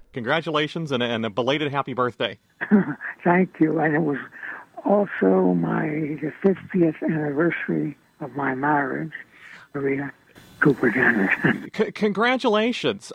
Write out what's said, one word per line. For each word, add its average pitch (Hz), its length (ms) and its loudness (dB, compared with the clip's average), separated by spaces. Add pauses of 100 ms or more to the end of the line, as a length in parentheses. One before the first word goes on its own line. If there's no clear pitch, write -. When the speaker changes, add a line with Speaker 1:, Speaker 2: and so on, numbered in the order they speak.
(160)
Speaker 1:
Congratulations 151 760 -2
and, 120 100 0
and 117 240 -2
a 110 40 -2
belated 135 400 0
happy 139 220 -4
birthday. 117 460 -2 (400)
Speaker 2:
<laughs> - 440 -4
Thank 180 380 2
you. 156 200 2
And 156 140 2
it 151 60 2
was 147 160 0 (680)
also 190 680 4
my, 165 320 0 (380)
the 151 100 -4 (100)
fiftieth 180 600 2
anniversary 156 960 0 (220)
of 131 140 -10
my 135 200 -2
marriage, 143 580 0 (640)
Maria 139 360 -2 (500)
Cooper 131 300 4
Dennis. 113 400 2 (220)
<laughs> - 240 -8
Speaker 1:
C-, - 160 -2
congratulations. 214 1200 0